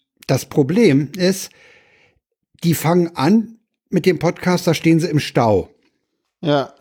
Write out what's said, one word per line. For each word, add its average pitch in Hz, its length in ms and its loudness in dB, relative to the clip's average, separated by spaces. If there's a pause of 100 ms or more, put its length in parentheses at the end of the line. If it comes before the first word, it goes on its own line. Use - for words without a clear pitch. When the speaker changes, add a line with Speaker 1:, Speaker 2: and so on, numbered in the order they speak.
(280)
Speaker 1:
das - 180 -4
Problem 151 720 0
ist, 185 320 -4 (1120)
die 170 100 0
fangen 170 420 0
an 202 440 0 (300)
mit 175 160 -2
dem 175 140 0
Podcast, 175 480 -2
da 165 60 2
stehen 165 260 2
sie 170 80 -2
im 147 120 -2
Stau. 107 500 0 (720)
Speaker 2:
Ja. 143 400 -2